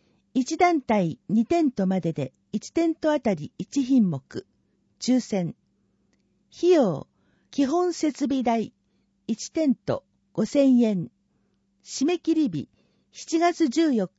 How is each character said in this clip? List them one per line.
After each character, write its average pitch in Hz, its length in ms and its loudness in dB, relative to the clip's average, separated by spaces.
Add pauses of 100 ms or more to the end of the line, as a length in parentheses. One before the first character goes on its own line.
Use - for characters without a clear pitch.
(340)
一 262 220 -2
団 349 240 0
体 196 480 -2
二 220 180 0
テ 339 160 0
ン 294 80 0
ト 196 160 -4
ま 190 140 -2
で 165 120 -4
で、 135 200 -8 (180)
一 - 220 -10
テ 330 160 0
ン 320 80 -2
ト 302 160 -2
あ 302 80 -2
た 214 140 -2
り 156 240 -10
一 269 260 -4
品 240 260 2
目。 - 360 -10 (520)
抽 254 220 0
選。 180 340 -4 (1040)
費 339 140 4
用、 220 360 4 (440)
基 277 160 0
本 349 260 0
設 302 340 -2
備 262 180 -2
代、 233 280 -2 (540)
一 - 240 -8
テ 320 160 -2
ン 254 80 4
ト、 - 300 -6 (280)
五 214 140 -2
千 269 340 4
円。 208 300 0 (720)
締 - 240 -4
め 349 140 0
切 320 160 -2
り 311 120 2
日、 160 200 -6 (420)
七 - 300 -4
月 339 280 2
十 302 240 2
四 202 160 0 (100)